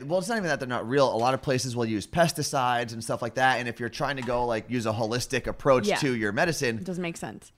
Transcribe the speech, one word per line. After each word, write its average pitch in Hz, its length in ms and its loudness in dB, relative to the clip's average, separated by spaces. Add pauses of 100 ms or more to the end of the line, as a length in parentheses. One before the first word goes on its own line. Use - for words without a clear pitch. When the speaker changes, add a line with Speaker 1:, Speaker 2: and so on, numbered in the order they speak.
Speaker 1:
well, 165 140 0
it's 180 100 -2
not 254 80 0
even 190 140 -2
that 139 100 0
they're 131 80 -4
not 120 180 -4
real. 131 240 4
A 98 60 0
lot 120 160 4
of 131 80 -2
places 127 340 -2
will 120 120 0
use 110 200 -2
pesticides 127 840 0
and 113 100 -10
stuff 120 200 -4
like 117 140 -6
that. 131 240 4
And 123 60 -6
if 117 140 -8
you're 117 80 -4
trying 139 280 -4
to 131 60 -8
go, 123 220 0
like, 113 240 -2
use 120 160 -2
a 110 80 0
holistic 117 540 -2
approach 117 420 4
Speaker 2:
Yeah. 156 80 2
Speaker 1:
to 135 180 2
your 107 180 0
medicine, 143 440 0
Speaker 2:
It 110 80 -8
doesn't 180 180 -6
make 170 140 -6
sense. - 400 -14